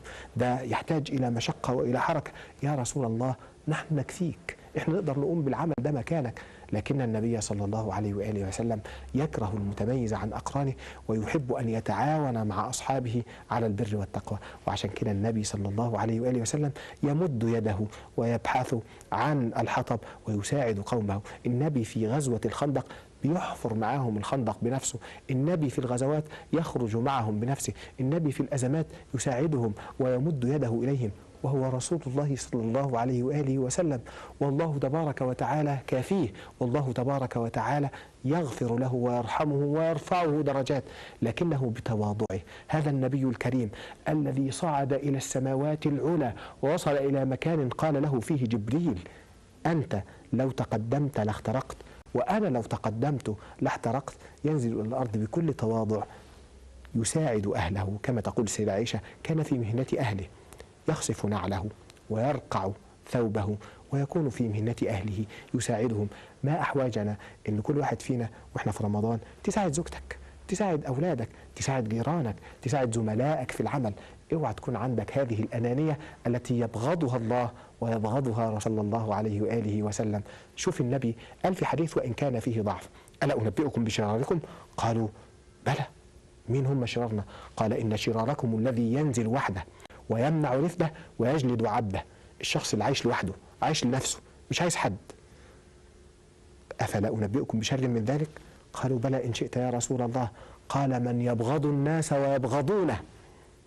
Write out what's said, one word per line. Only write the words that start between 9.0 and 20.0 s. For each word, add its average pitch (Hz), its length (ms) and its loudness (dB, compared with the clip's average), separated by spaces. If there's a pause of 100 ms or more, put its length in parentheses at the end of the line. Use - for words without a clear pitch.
يكره 123 420 0
المتميز 107 560 0
عن - 200 -2
أقرانه، 135 400 -2 (340)
ويحب 120 460 0
أن 120 160 0
يتعاون 113 760 0
مع 107 220 0
أصحابه 123 540 0 (280)
على 117 140 2
البر 104 300 0
والتقوى. 104 440 -4 (280)
وعشان 98 220 -2
كده 107 220 -2
النبي 107 320 0
صلى 101 260 -2
الله 113 300 0
عليه 113 220 0
وآله 127 200 2
وسلم 143 300 0 (320)
يمد 147 400 2
يده 110 340 2 (400)
ويبحث 120 580 0 (360)
عن 131 460 2
الحطب 120 420 0 (280)